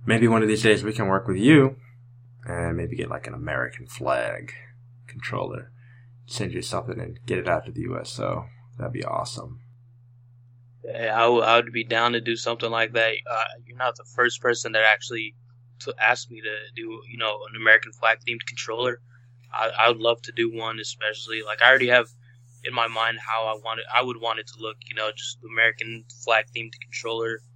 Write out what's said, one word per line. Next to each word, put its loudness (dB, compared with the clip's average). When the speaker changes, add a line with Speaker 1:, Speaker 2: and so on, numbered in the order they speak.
Speaker 1:
maybe 4
one 6
of 4
these 2
days 6
we -2
can -2
work 2
with 0
you 8
and -4
maybe -6
get, -4
like, -10
an -12
American -6
flag -4
controller, -8
send -6
you -6
something -6
and -12
get -2
it -4
out 0
to -14
the -8
U -6
S -10
O. -4
That'd -6
be -6
awesome. -8
Speaker 2:
Yeah, -4
I 4
w-, 6
I 6
would 2
be -4
down 2
to 0
do -2
something -4
like 0
that. 2
Uh, -2
you're -20
not -2
the -20
first 2
person 0
that 4
actually 2
t-, -8
asked 2
me -16
to -6
do, -12
you -16
know, -2
an -14
American 6
flag 2
themed -8
controller. -4
I, -2
I 6
would 2
love 2
to -14
do -2
one, -6
especially, -8
like, -4
I 8
already 6
have 6
in -6
my 0
mind -2
how -2
I -2
want -6
it, -12
I 4
would -4
want -2
it -12
to -20
look, -10
you -12
know, -2
just -12
American -2
flag 2
themed -12
controller. -6